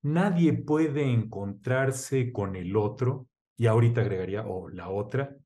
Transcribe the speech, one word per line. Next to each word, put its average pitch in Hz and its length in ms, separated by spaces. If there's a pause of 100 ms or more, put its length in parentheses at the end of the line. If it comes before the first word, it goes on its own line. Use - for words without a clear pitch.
Nadie 170 520
puede 147 580
encontrarse 120 1200
con 98 240
el 92 200
otro", 107 520 (280)
y 113 100
ahorita 117 340
agregaría, 98 460
"o 92 240
la 90 180
otra 131 580